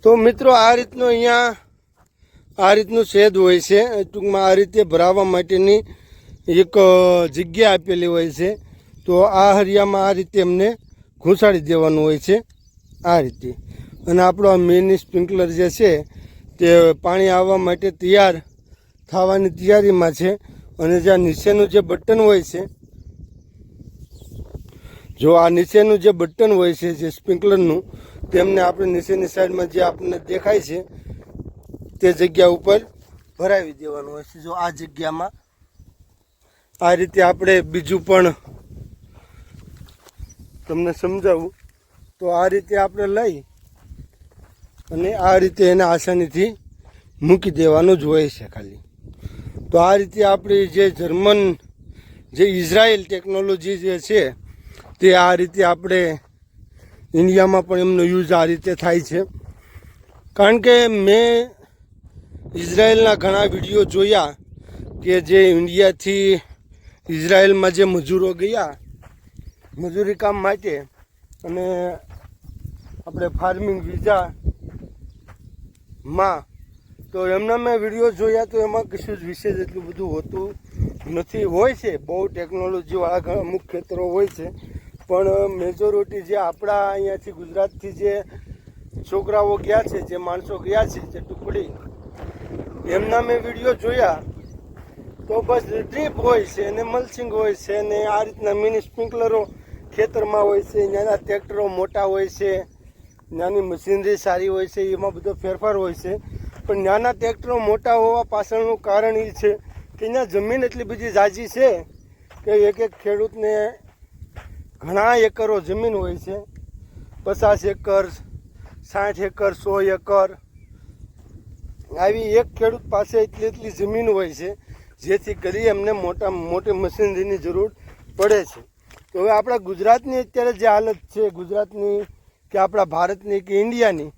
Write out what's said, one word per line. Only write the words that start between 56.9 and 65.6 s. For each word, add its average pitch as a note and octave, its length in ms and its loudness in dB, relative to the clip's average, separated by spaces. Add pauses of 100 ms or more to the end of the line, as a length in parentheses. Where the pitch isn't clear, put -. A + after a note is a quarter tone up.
ઇન્ડિયામાં F#3 520 4
પણ F#3 140 -2
એમનો F3+ 240 2
યુઝ F3+ 280 0
આ E3 180 4
રીતે E3+ 240 -4
થાય E3+ 340 0
છે. E3+ 120 -4 (1160)
કારણ G#3+ 240 4
કે B3 140 6 (140)
મેં A3 420 4 (1300)
ઇઝરાયલના G#3+ 640 4
ઘણા G3 300 0
વીડિયો G3 320 0
જોયા F#3+ 480 2 (720)
કે F3+ 100 -2 (160)
જે F#3 100 6 (120)
ઇન્ડિયાથી F#3+ 800 2 (800)